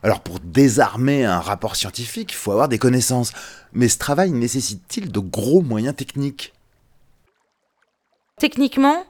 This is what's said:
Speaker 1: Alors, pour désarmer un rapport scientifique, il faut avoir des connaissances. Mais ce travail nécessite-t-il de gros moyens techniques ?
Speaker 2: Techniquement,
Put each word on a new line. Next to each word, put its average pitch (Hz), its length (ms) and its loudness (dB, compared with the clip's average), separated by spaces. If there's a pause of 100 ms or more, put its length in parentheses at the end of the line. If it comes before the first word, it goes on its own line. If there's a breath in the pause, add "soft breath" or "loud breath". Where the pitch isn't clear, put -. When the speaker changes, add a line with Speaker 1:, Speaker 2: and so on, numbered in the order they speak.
Speaker 1:
Alors, 101 180 2
pour - 180 -10
désarmer 127 840 2
un 90 140 2
rapport 98 360 -4
scientifique, - 560 -8
il - 40 -10
faut - 160 -4
avoir 117 160 2
des 117 120 0
connaissances. 123 540 0 (380 loud breath)
Mais 120 160 2
ce - 120 2
travail 175 320 0
nécessite-t-il 123 800 -4
de 101 80 -2
gros 110 420 2
moyens 123 340 -2
techniques ? - 600 -8 (1800)
Speaker 2:
Techniquement, 285 720 2